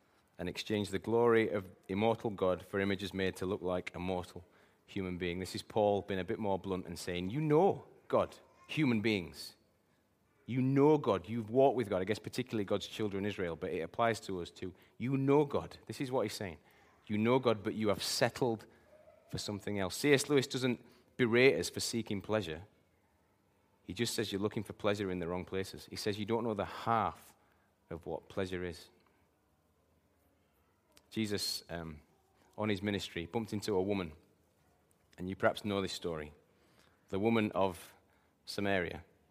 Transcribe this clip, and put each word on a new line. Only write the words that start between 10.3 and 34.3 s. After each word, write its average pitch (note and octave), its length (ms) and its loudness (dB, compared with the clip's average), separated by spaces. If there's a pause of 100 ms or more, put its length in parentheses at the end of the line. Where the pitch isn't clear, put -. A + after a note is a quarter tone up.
You B2+ 160 -2
know C#3 380 8
God. G2 300 2
You've A2 220 -4
walked C3 260 6
with A2+ 120 0
God." F#2+ 140 2
I - 20 -2
guess G#2 140 0
particularly - 460 -4
God's G2+ 240 0
children G2+ 380 -2
Israel, F#2+ 280 -2
but D#2+ 160 -6
it E2 120 -2
applies A2+ 400 0
to F#2 200 -6
us E2 80 -10
too. F#2 220 -10 (260)
You C3+ 180 0
know C#3 280 6
God. F#2+ 420 -4
This - 140 -10
is C3 100 -6
what B2 120 0
he's G#2+ 120 -2
saying. F#2 220 -8 (520)
You G#2+ 100 0
know A#2+ 200 4
God, A2+ 240 2
but G#2 120 -2
you G#2+ 120 -2
have G2 160 2
settled A#2 640 0 (640)
for - 80 -8
something G#2 400 -6
else. F#2 180 -2
C D3 160 4
S C3+ 160 6
Lewis C#3 200 4
doesn't B2 320 0 (360)
berate B2 380 6
us F2 160 -2
for - 80 -8
seeking G#2+ 420 -4
pleasure. F#2 420 -2 (1200)
He F2+ 100 -12
just A2+ 180 -2
says G#2+ 200 -2
you're G2 80 -2
looking G#2 240 -2
for - 80 -10
pleasure G2+ 400 -2
in F2+ 80 -4
the E2 80 -4
wrong F2+ 160 -4
places. - 440 -8
He - 60 -14
says G2+ 240 -4
you G#2 80 -6
don't A2+ 160 0
know A2+ 120 -2
the G2 100 -2
half G#2 560 0 (720)
of E2+ 140 -10
what - 220 -8
pleasure F#2 360 -6
is. E2+ 240 -10 (2250)
Jesus, G#2 580 -2
um, D#2+ 280 -8 (600)
on G#2+ 100 0
his G2 140 0
ministry, F#2+ 480 -2
bumped A2 220 -4
into G#2 240 -2
a F#2 60 4
woman, F#2+ 280 -2 (1080)